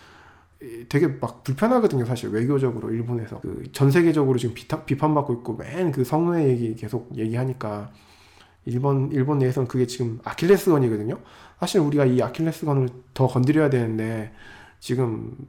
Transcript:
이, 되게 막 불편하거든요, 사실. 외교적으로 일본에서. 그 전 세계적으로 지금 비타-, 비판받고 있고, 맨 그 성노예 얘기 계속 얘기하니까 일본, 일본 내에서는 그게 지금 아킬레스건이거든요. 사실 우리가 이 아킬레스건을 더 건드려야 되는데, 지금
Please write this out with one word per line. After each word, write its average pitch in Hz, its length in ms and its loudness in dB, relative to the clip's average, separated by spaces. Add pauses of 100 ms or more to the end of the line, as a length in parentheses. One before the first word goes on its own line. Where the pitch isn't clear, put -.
(600)
이, 117 280 -16
되게 - 180 4
막 135 360 -6
불편하거든요, 208 640 2
사실. 120 240 -4
외교적으로 113 640 0
일본에서. 117 500 -4
그 - 300 -10
전 135 180 4
세계적으로 151 480 4
지금 120 160 -2
비타-, - 320 -8
비판받고 147 500 0
있고, 120 200 -6
맨 147 360 -4
그 131 120 0
성노예 165 460 2
얘기 117 260 0
계속 - 400 -8
얘기하니까 113 760 -4 (720)
일본, 135 460 0
일본 143 280 2
내에서는 127 280 2
그게 127 200 0
지금 117 360 -4
아킬레스건이거든요. 143 960 2 (420)
사실 180 220 0
우리가 147 240 2
이 123 160 4
아킬레스건을 143 680 0 (240)
더 131 140 2
건드려야 147 440 2
되는데, 110 600 -2 (460)
지금 117 560 -4 (140)